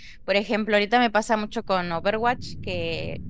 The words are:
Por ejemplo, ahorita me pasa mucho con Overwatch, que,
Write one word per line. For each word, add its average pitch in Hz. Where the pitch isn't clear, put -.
Por 190
ejemplo, 208
ahorita 208
me 240
pasa 214
mucho 214
con 180
Overwatch, 214
que, 165